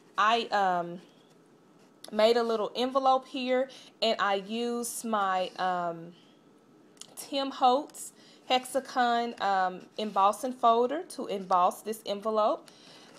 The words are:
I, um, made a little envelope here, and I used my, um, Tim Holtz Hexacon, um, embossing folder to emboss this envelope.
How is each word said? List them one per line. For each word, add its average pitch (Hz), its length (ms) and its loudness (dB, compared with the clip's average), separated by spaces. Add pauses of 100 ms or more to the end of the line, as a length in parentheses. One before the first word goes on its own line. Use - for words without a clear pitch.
(180)
I, 220 300 2
um, 180 540 0 (1080)
made 220 260 4
a 233 60 2
little 220 320 -2
envelope 262 520 0
here, 254 420 -2 (320)
and 220 180 0
I 196 160 0
used 233 680 -6
my, 190 540 -2
um, 175 560 -4 (1000)
Tim 277 340 -6
Holtz 269 640 2 (360)
Hexacon, 247 920 0
um, 185 460 0 (100)
embossing 208 560 2
folder 247 560 2
to - 180 -10
emboss 190 540 2
this 214 240 -8
envelope. 214 640 -2 (500)